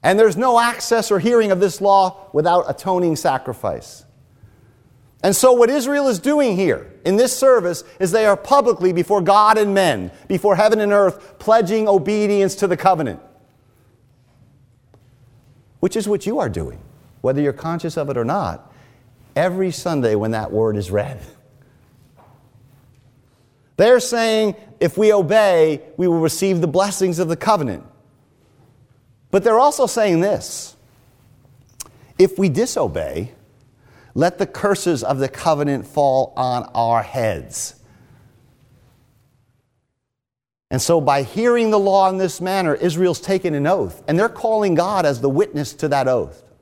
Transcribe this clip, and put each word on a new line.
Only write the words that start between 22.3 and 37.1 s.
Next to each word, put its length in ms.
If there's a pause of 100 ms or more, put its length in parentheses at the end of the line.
They're 220
saying, 540 (260)
if 180
we 160
obey, 680 (160)
we 120
will 120
receive 400
the 60
blessings 520
of 100
the 100
covenant. 480 (1400)
But 120
they're 160
also 280
saying 340
this, 560 (1400)
"If 180
we 100
disobey, 840 (840)
let 240
the 80
curses 560
of 160
the 100
covenant 600
fall 480
on 260 (100)
our 300
heads." 720 (3000)